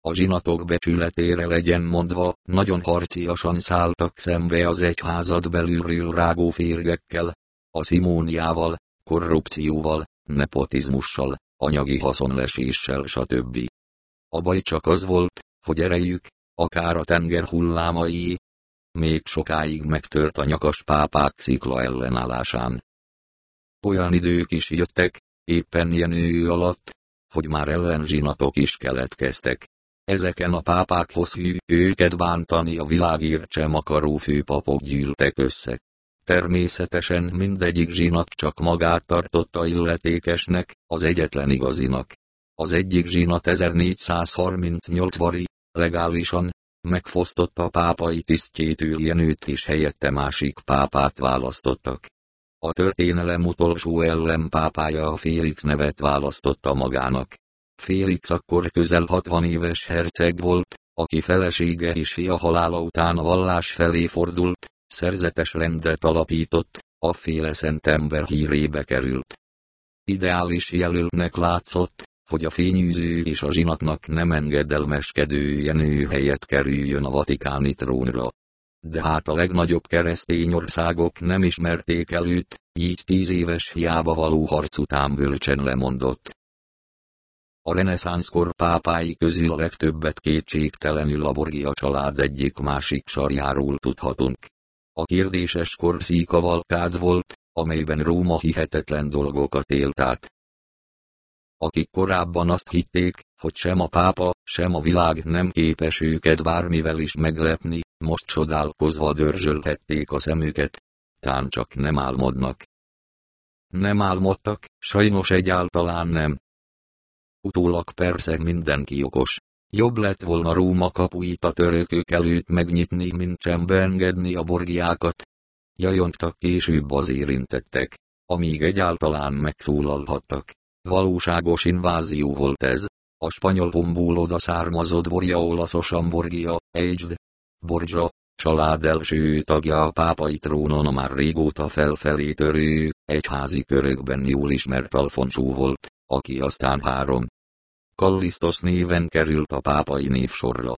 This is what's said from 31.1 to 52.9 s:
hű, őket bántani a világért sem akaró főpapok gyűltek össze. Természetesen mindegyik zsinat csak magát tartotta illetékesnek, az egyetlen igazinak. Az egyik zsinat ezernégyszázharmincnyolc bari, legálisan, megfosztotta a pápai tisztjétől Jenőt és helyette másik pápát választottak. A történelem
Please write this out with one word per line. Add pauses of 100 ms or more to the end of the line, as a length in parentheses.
hű, (100)
őket
bántani
a
világért
sem
akaró
főpapok
gyűltek
össze. (460)
Természetesen
mindegyik
zsinat
csak
magát
tartotta
illetékesnek, (140)
az
egyetlen
igazinak. (420)
Az
egyik
zsinat
ezernégyszázharmincnyolc
bari, (280)
legálisan, (380)
megfosztotta
a
pápai
tisztjétől
Jenőt
és
helyette
másik
pápát
választottak. (520)
A
történelem